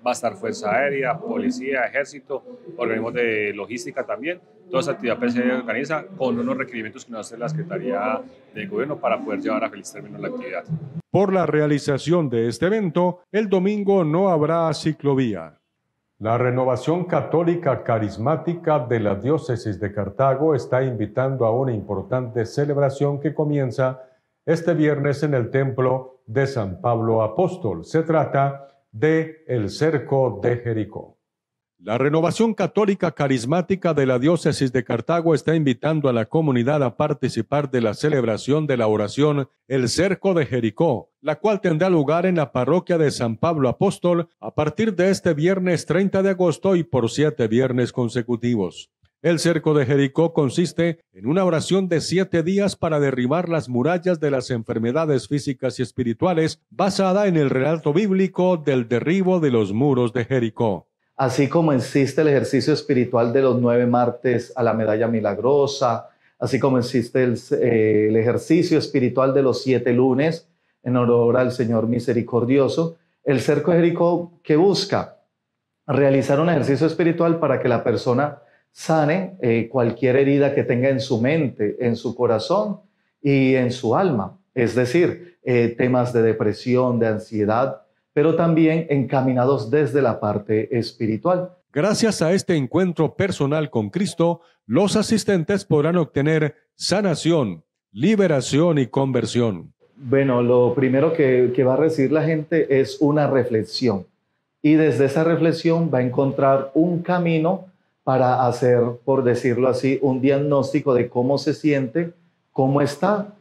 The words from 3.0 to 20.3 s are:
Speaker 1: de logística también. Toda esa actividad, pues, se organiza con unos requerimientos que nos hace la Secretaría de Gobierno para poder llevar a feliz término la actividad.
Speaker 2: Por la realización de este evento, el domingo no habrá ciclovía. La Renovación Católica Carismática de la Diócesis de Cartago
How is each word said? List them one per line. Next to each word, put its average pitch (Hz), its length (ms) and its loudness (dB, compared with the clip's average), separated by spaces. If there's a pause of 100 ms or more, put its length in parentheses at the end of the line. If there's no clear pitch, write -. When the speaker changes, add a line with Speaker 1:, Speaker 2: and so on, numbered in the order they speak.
Speaker 1:
de 110 420 -2
logística 120 520 -10
también. 135 340 -8 (300)
Toda 131 100 -2
esa 135 120 -6
actividad, 113 260 -4
pues, 120 160 -2
se 123 80 -2
organiza 127 640 -4 (100)
con 123 220 -2
unos 127 180 -4
requerimientos 120 480 -10
que 120 80 -20
nos 107 140 -12
hace 117 100 -18
la 120 120 -6
Secretaría 104 720 -6 (320)
de 107 120 -10
Gobierno 120 320 -6
para 113 240 -2
poder 98 180 -6
llevar 110 240 -4
a 107 40 -6
feliz 101 240 -16
término - 240 -18
la - 120 -10
actividad. 90 360 -10 (460)
Speaker 2:
Por 190 220 0
la 185 120 2
realización 147 840 0
de 117 180 0
este 120 180 -4
evento, 180 540 -2 (100)
el 214 180 -2
domingo 196 560 0
no 180 260 2
habrá 160 420 0
ciclovía. 131 880 -2 (600)
La 113 200 0
Renovación 127 680 0
Católica 165 760 -2
Carismática 135 960 -2
de 120 220 -2
la 101 160 -2
Diócesis 113 640 -4
de 98 120 -6
Cartago 135 640 0